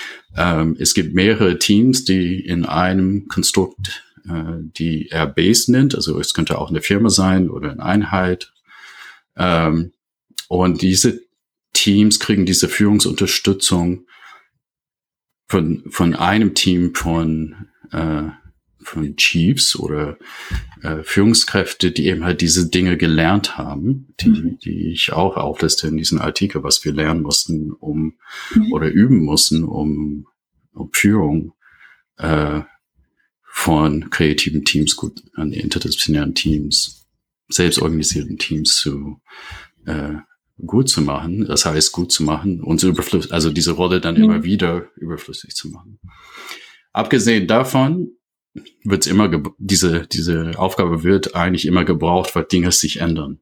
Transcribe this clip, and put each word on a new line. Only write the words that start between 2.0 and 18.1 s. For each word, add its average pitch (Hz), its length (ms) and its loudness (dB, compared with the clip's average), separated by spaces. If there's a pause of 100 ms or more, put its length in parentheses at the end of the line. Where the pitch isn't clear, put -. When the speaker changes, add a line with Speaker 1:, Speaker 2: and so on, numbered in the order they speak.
Speaker 1:
die 92 420 0
in 85 200 -2
einem 95 640 0
Konstrukt, - 720 -2 (240)
äh, 82 320 -6
die 80 500 -4
er 80 160 0
Base 90 460 2
nennt. 131 240 4
Also - 240 -4
es - 140 -6
könnte 78 240 -2
auch 71 120 -6
eine 78 120 -2
Firma 101 280 2
sein 95 400 4
oder 71 220 -8
eine - 120 -12
Einheit. 92 680 0 (840)
Ähm, 82 560 0 (560)
und 90 320 2
diese 95 400 2 (500)
Teams 104 480 4
kriegen 101 260 2
diese 90 220 2
Führungsunterstützung 92 1400 0 (1400)
von, 82 420 0
von 85 260 2
einem 98 400 2
Team 87 400 2
von, 80 720 -4 (240)
äh, 78 320 -4 (600)